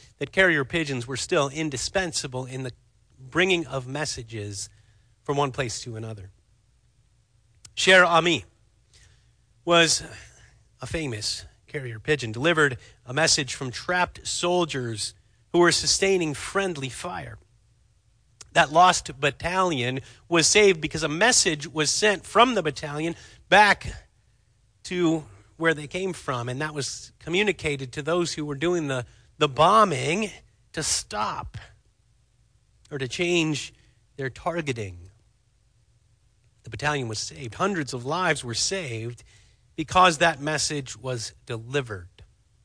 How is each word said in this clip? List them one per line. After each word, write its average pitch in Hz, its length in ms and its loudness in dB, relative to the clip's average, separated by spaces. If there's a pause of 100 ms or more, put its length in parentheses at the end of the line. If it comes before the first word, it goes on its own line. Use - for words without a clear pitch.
(180)
that 143 120 -6
carrier 170 340 4
pigeons 135 440 -4
were 135 80 -8
still 143 320 0
indispensable 143 960 -4
in 131 160 -10
the 123 80 -8 (480)
bringing 165 480 0
of 127 220 -6
messages 113 800 -8 (560)
from 143 120 -4
one 143 140 2
place 127 300 -6
to 117 160 -12
another. 110 340 -12 (1400)
Cher 185 300 8
Ami 170 400 4 (1200)
was 170 400 4 (760)
a 131 60 -10
famous 127 580 -6 (220)
carrier 123 320 -10
pigeon, 135 320 -2
delivered 139 480 2 (260)
a 123 80 -12
message 151 420 0
from 127 180 -8
trapped - 520 -4
soldiers 147 920 -2 (380)
who 170 60 4
were 175 140 8
sustaining 175 600 2
friendly 165 560 -4
fire. 139 500 -12 (1120)
That 156 200 6
lost 165 480 4
battalion 147 800 -2 (300)
was 170 180 4
saved 196 340 6
because 156 220 -6
a 151 60 -2
message 165 580 2
was 156 240 -2
sent 196 340 0
from 240 300 4
the 196 80 0
battalion 156 540 -6 (320)
back 202 440 4 (920)
to 165 400 0 (340)
where 165 140 2
they 151 140 -6
came 185 260 -6
from, 123 380 -6
and 127 100 -6
that 151 140 -6
was - 440 -8
communicated 156 720 -2
to 151 120 -8
those 165 320 0
who 151 100 -6
were 147 100 -6
doing 165 340 0
the, 127 180 -4 (320)
the 151 100 4
bombing 170 800 4 (420)
to 160 100 -6
stop - 760 -4 (1300)
or 147 80 -8
to 131 100 -6
change 165 640 -2 (440)
their 135 120 -6
targeting. 123 720 -8 (1700)
The - 40 -18
battalion 139 400 -2
was 107 100 -6
saved. 127 360 -10
Hundreds 170 400 -2
of 120 100 -10
lives 156 400 -2
were 120 80 -6
saved 120 720 -6 (520)
because 175 420 4
that 160 240 2
message 151 520 -4
was 120 380 -8 (140)
delivered. 113 640 -6 (560)